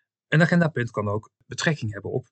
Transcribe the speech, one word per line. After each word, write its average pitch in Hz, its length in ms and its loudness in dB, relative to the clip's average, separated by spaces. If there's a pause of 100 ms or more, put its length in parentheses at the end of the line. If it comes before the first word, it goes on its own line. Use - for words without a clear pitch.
(280)
Een 151 140 4
agendapunt 160 480 2
kan 104 180 -4
ook 104 240 -6 (140)
betrekking 120 460 -2
hebben 98 180 -10
op - 220 -6